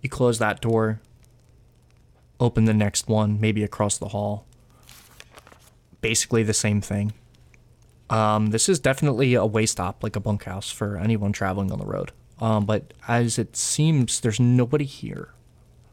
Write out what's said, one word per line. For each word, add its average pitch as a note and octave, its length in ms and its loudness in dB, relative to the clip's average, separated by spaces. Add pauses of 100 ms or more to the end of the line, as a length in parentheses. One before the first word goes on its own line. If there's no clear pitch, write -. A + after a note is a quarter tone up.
You - 80 -6
close A#2+ 280 0
that G#2+ 220 0
door, A2 400 0 (1400)
open A2+ 240 2
the A2 100 4
next G#2 340 0
one, G#2+ 320 2
maybe G#2+ 220 2
across G#2 340 -2
the - 120 -8
hall. G#2 360 -6 (1600)
Basically A2+ 420 2
the G#2 120 0
same G#2 260 0
thing. G#2 320 -2 (960)
Um, G#2+ 400 2
this A2 180 0
is F3+ 100 2
definitely C3 560 2
a G#2 100 4
way A2 220 2
stop, G2 360 -4
like A2 140 -6
a G2+ 40 -4
bunkhouse G2 500 -4
for G#2 260 -6
anyone G#2 360 0
traveling G2 400 -2
on - 60 -6
the G2 80 -8
road. F#2 260 -6 (280)
Um, A2 260 2
but G#2+ 260 -2 (160)
as A#2+ 300 0
it A2 180 -6
seems, D3+ 640 0
there's A2+ 200 -2
nobody B2+ 440 4
here. - 460 -12 (600)